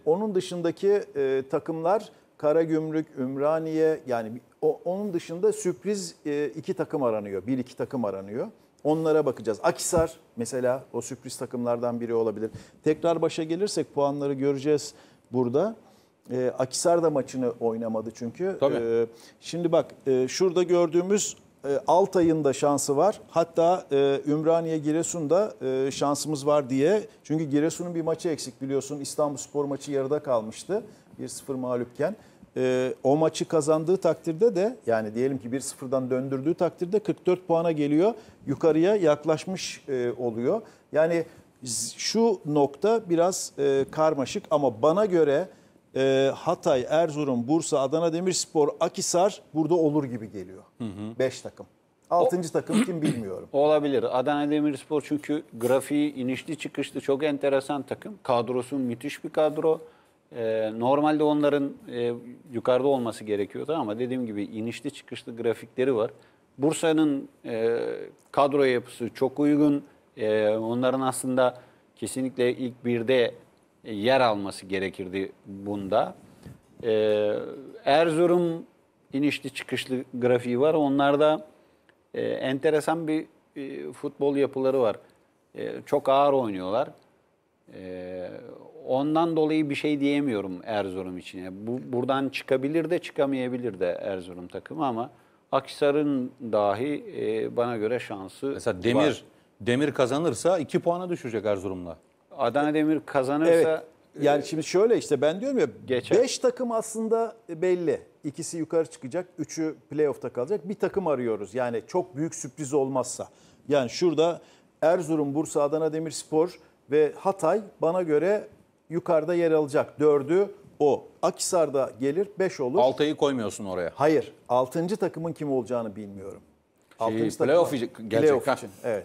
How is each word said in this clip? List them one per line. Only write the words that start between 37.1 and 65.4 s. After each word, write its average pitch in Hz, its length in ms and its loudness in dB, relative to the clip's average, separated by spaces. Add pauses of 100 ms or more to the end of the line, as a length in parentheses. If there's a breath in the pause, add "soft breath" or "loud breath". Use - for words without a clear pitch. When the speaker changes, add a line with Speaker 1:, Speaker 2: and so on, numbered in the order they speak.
Speaker 1:
dört 180 220 0
puana 165 240 2
geliyor. 147 420 2 (320 loud breath)
Yukarıya 160 500 4
yaklaşmış, 160 920 0
e, 123 300 0
oluyor. 127 440 0 (300 loud breath)
Yani 165 320 2 (400 loud breath)
z-, 113 340 -6
şu 220 480 2
nokta 151 540 2 (100)
biraz, 170 480 2
e, 139 320 2
karmaşık 156 600 0
ama 131 320 2
bana 170 240 4
göre, 165 420 4 (480 loud breath)
e, 135 380 4
Hatay, 151 540 0
Erzurum, 147 600 0
Bursa, 151 320 2
Adana 160 320 0
Demirspor, 165 560 0 (120)
Akhisar 180 600 0 (120)
burada 156 200 2
olur 151 300 4
gibi 113 280 -10
geliyor. 95 300 -14 (160)
Speaker 2:
Hı 120 60 -8
hı. 107 340 -10
Speaker 1:
Beş 131 220 -2
takım. - 260 -16 (440)
Altıncı 175 420 2
takım 175 320 2
kim 170 180 -4
bilmiyorum. 110 480 -4
Speaker 3:
<clears throat> - 20 -10
Olabilir. 143 640 2
Adana 147 320 0
Demirspor 147 560 0
çünkü 147 360 -2 (180)
grafiği 139 540 0
inişli 131 440 -6
çıkışlı, - 420 -8
çok 139 240 0
enteresan 139 580 0
takım. 190 400 -12
Kadrosu 123 560 -2
müthiş 127 460 -6
bir 156 60 -8
kadro. 156 500 2 (560 loud breath)
Ee, 110 420 -2
normalde 147 440 2
onların, 147 500 2 (200)
e, 120 200 -2 (400)
yukarıda 127 360 2
olması 120 360 -2
gerekiyordu 107 500 -4
ama 113 240 -4
dediğim 123 280 -4
gibi 104 180 -6
inişli 113 460 -8
çıkışlı - 460 -16
grafikleri 120 600 -2